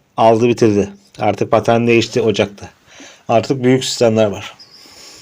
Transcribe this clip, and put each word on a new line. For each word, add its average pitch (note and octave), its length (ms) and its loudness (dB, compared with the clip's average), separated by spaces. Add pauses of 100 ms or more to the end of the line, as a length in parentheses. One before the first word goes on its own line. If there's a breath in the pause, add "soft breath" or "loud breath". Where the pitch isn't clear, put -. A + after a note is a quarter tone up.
(180)
aldı A#2 300 2
bitirdi. G#2 420 0 (300)
Artık G#2+ 320 -2
patern A#2 360 0
değişti A#2 340 0
Ocak'ta. G#2 480 -4 (580 loud breath)
Artık B2 360 -2
büyük C3 220 2
sistemler A2 400 0
var. G2 280 -8 (680 loud breath)